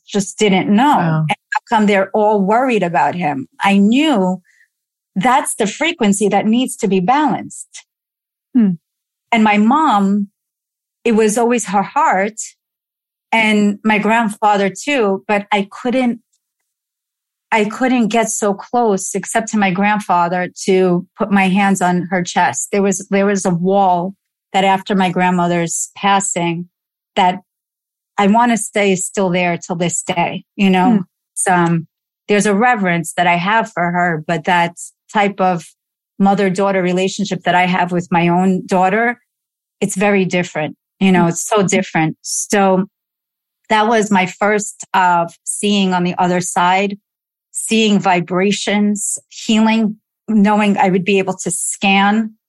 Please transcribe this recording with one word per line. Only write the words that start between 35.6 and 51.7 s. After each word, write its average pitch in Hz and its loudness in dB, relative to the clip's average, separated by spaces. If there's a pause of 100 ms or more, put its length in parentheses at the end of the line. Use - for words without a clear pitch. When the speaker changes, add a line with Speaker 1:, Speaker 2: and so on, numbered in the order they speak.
Speaker 1:
mother-daughter 196 2
relationship 185 -2
that 175 0
I 180 0
have 180 -2
with 175 -4
my 170 2
own 185 0
daughter, 208 0 (600)
it's 196 -4
very 202 2
different. 175 -4 (240)
You 190 4
know, 175 4
Speaker 2:
Hmm. 170 2
Speaker 1:
it's - -6
so 214 0
different. 170 -2
So 190 0 (840)
that 214 2
was 214 0
my 185 2
first 208 -4 (100)
of 175 0 (120)
seeing 202 -2
on 180 0
the 180 -2
other 180 0
side, 190 0 (520)
seeing 214 0
vibrations, 190 -2 (120)
healing, 220 0 (300)
knowing 208 2
I 196 2
would 180 0
be 196 2
able 185 -4
to - -8
scan 202 0 (140)